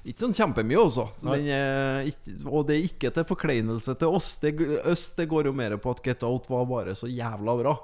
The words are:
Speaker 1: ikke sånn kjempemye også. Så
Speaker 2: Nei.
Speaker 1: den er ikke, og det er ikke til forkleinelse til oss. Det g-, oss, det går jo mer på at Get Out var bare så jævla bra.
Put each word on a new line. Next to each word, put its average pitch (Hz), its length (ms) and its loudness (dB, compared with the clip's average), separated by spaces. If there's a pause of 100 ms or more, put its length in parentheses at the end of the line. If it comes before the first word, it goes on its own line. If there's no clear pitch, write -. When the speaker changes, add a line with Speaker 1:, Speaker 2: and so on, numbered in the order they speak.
Speaker 1:
ikke 214 220 -6
sånn 220 80 0
kjempemye 120 480 2
også. 113 320 2
Så - 120 -16
Speaker 2:
Nei. 131 100 2
Speaker 1:
den 143 100 -2
er 135 640 0
ikke, - 420 -10
og 147 140 2
det 151 100 2
er 175 120 0
ikke - 260 -4
til 165 80 2
forkleinelse 120 720 0
til 165 120 4
oss. 175 320 2
Det 151 180 2
g-, 196 260 0
oss, 165 300 0
det 165 140 -2
går 156 160 2
jo 139 80 0
mer 117 240 -2
på 123 160 -2
at - 100 -8
Get 123 220 -2
Out 120 240 -2
var 123 180 0
bare 101 300 -4
så 120 100 -8
jævla 117 560 -2
bra. 139 220 2